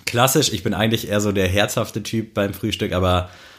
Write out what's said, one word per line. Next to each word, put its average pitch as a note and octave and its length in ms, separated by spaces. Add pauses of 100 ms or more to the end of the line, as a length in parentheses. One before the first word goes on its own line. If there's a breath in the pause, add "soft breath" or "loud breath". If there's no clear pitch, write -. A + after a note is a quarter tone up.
klassisch. C3 480
Ich F#2 100
bin G#2+ 100
eigentlich A2 360
eher G#2 100
so G#2 140
der F#2+ 160
herzhafte G#2 540
Typ A2+ 300
beim G2 200
Frühstück, G2+ 400
aber F2+ 360 (300 loud breath)